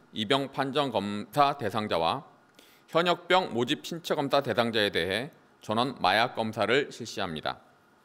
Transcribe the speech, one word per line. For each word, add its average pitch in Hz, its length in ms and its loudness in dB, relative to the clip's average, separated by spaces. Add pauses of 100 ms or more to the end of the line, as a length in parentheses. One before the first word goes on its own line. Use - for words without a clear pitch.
(140)
입영 131 380 0
판정 139 400 -2
검사 107 640 0
대상자와 101 640 -2 (640)
현역병 175 640 2
모집 123 320 -2
신체 170 280 -6
검사 139 280 2
대상자에 113 500 2
대해 95 400 -2 (300)
전원 120 380 -2
마약 104 360 2
검사를 113 560 0
실시합니다. 85 680 -8 (460)